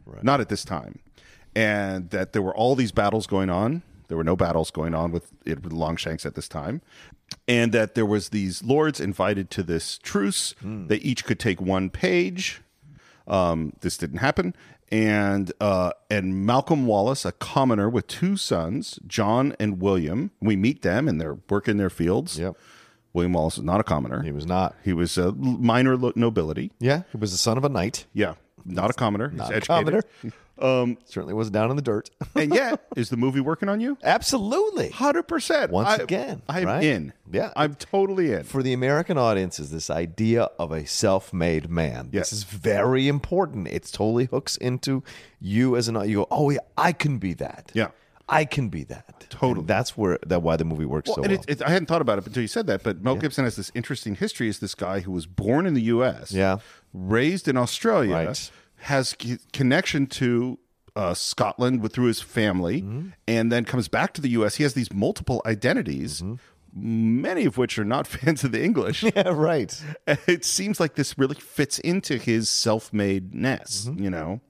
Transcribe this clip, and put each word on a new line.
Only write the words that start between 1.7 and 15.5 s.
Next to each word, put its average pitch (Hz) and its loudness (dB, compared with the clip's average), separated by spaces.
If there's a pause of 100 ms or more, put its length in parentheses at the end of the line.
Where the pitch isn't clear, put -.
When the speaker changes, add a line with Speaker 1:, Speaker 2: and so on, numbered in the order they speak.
Speaker 2:
that 95 -2
there 107 2
were 92 -2
all 123 4
these 123 2
battles 104 2
going 95 2
on. 113 0 (260)
There 82 -4
were 82 0
no 85 4
battles 82 2
going 82 -2
on 82 -2
with 85 -6 (140)
Edward 78 -6
Longshanks 82 -4
at 73 -8
this - -10
time. 85 -8 (680)
And 117 4
that 110 2
there 113 4
was 104 0
these 95 -2
lords 147 2
invited 95 0
to 98 -4
this 82 -4
truce. - -2
Speaker 1:
Hmm. 101 -8
Speaker 2:
They 104 2
each - -2
could 110 -2
take 98 0
one 95 0
page. 185 -2 (680)
Um, 85 2
this 87 -4
didn't 80 -6
happen. 175 0 (360)
And, 101 2